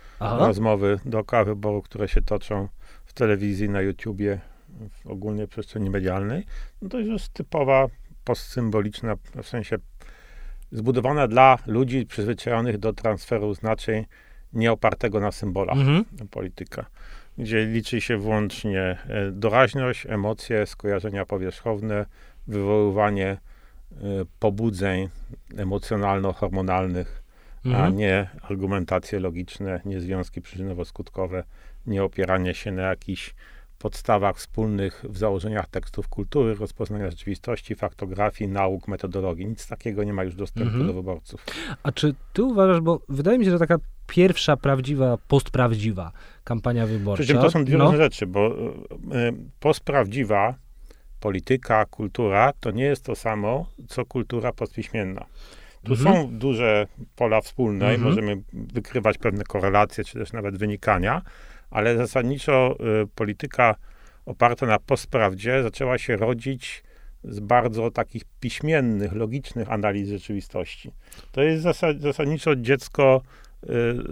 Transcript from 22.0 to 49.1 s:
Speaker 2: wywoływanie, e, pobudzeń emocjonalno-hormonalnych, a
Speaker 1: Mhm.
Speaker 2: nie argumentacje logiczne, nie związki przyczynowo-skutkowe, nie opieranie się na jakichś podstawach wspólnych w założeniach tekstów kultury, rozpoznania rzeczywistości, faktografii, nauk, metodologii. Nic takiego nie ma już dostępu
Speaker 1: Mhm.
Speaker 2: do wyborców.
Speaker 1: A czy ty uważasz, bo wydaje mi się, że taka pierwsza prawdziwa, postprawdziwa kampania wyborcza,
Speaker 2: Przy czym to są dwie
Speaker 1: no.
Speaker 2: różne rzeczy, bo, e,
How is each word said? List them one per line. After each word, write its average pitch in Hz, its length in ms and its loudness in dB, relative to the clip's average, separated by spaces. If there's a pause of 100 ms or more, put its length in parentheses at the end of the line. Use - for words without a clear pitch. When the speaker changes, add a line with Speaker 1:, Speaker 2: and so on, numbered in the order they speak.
Speaker 2:
wywoływanie, 104 840 2 (640)
e, - 60 -18 (420)
pobudzeń 98 720 0 (480)
emocjonalno-hormonalnych, 95 1700 -2 (420)
a - 20 -4
Speaker 1:
Mhm. 98 300 2
Speaker 2:
nie 98 320 2 (120)
argumentacje 95 760 -2
logiczne, 92 680 -6
nie 98 160 -6
związki 90 400 -6
przyczynowo-skutkowe, 92 1040 -8 (440)
nie 98 160 0
opieranie 92 500 0
się - 180 -8
na 92 100 -4
jakichś 92 540 -6 (440)
podstawach 101 560 0
wspólnych 101 760 -4
w 98 80 -10
założeniach 101 500 -2
tekstów - 400 -8
kultury, 113 480 0
rozpoznania 104 540 -6
rzeczywistości, 104 640 -8
faktografii, 101 760 -4
nauk, 95 360 -2
metodologii. 92 580 -4
Nic 110 220 -8
takiego 104 360 -6
nie 104 100 -4
ma 95 100 -2
już 92 120 -6
dostępu 107 340 -4
Speaker 1:
Mhm. 127 180 0
Speaker 2:
do 95 60 -2
wyborców. 92 520 -8 (380)
Speaker 1:
A 143 80 -2
czy 147 240 2 (180)
ty 214 100 2
uważasz, 190 380 6
bo 160 280 2
wydaje 151 300 2
mi 220 60 4
się, 190 60 6
że 175 80 4
taka 170 160 4 (320)
pierwsza 180 500 4
prawdziwa, 131 600 2 (100)
postprawdziwa 110 840 2 (320)
kampania 117 440 0
wyborcza, 104 360 0
Speaker 2:
Przy 123 100 4
czym 123 80 6
to 147 100 8
są 160 140 4
dwie 139 120 4
Speaker 1:
no. 139 80 8
Speaker 2:
różne 151 120 8
rzeczy, 143 300 4
bo, 101 200 4
e, - 800 -4